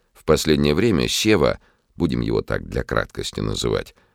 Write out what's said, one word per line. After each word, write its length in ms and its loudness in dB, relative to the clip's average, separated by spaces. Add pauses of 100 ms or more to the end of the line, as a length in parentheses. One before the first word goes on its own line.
(120)
В 120 -20
последнее 500 2
время 320 2
Сева, 540 2 (340)
будем 280 0
его 180 0
так 260 -6
для 180 -6
краткости 560 -4
называть, 540 -4 (200)